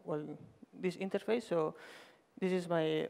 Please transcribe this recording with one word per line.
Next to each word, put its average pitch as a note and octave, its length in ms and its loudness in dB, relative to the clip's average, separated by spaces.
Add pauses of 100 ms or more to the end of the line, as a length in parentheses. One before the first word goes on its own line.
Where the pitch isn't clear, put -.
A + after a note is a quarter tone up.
well, D#3 200 -2 (500)
this F3 240 -2
interface. G#3 500 0
So E3 280 2 (640)
this F#3 120 2
is F3+ 160 2
my D#3+ 420 4